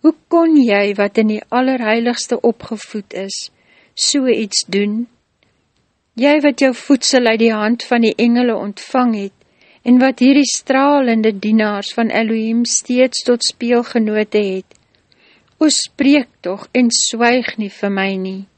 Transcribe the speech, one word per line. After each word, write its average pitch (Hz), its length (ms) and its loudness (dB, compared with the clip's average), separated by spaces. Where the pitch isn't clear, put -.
Hoe 311 60 6
kon 330 240 2
jy 208 400 2
wat 202 240 -2
in 214 140 2
die 214 80 -6
Allerheiligste 240 960 -2
opgevoed - 760 -6
is, - 260 -12
so 262 360 0
iets 220 400 -2
doen? 208 380 -2
Jy 285 300 2
wat 277 180 2
jou 262 120 4
voedsel 247 520 0
uit 226 160 2
die 226 100 4
hand 220 380 -2
van 233 160 2
die 214 80 0
engele 240 400 2
ontvang 226 640 -2
het 196 160 -10
en 247 160 4
wat 254 240 2
hierdie 277 240 4
stralende 262 880 0
dienaars 208 640 -2
van 226 180 -2
Elohim 226 560 -2
steeds 247 560 0
tot 240 160 0
speelgenote 214 1040 -2
het, 190 320 -8
o, 311 80 2
spreek 277 640 0
tog 190 300 -10
en 247 240 0
swyg 233 640 0
nie 202 220 -6
vir 202 100 -2
my 196 240 -2
nie. 190 260 -8